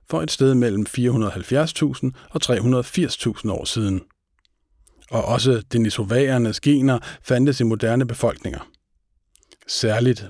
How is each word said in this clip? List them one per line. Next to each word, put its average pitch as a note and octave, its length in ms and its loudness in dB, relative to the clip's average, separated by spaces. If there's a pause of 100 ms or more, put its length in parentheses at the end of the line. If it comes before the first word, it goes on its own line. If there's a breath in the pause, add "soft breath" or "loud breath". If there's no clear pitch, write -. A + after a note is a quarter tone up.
for D#3+ 120 -2
et D#3 100 -4
sted C3+ 240 4
mellem G#2+ 300 2
fire B2 240 0
hundrede A2 200 0
og - 40 -6
halvfjerds D3+ 400 -2
tusind C3+ 400 -2 (160 loud breath)
og - 120 -6
tre A2+ 200 0
hundrede B2 200 2
og B2 40 -8
firs - 320 -2
tusind A2 340 -4
år E2 140 -6
siden. G2 360 -2 (1120)
Og A2+ 140 0
også A#2+ 380 2 (100)
denisovaernes A#2 840 0
gener C3+ 400 4 (240 loud breath)
fandtes C3 360 2
i B2 40 2
moderne A2+ 420 2
befolkninger. - 640 -4 (1000)
Særligt A2 640 0